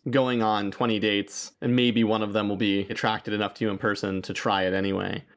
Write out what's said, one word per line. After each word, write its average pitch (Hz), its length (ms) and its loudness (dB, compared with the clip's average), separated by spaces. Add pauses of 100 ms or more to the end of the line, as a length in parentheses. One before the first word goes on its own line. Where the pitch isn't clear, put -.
going 123 320 2
on 107 300 0
twenty 113 280 0
dates 101 640 0
and 123 160 0
maybe 117 280 4
one 110 180 2
of 101 100 -4
them 104 160 0
will 101 80 -2
be 98 320 2
attracted 107 460 -4
enough 104 200 -2
to - 100 -4
you 107 60 2
in 98 60 -4
person 98 460 -2
to - 100 -8
try 98 300 0
it 92 100 0
anyway. 98 520 -2 (120)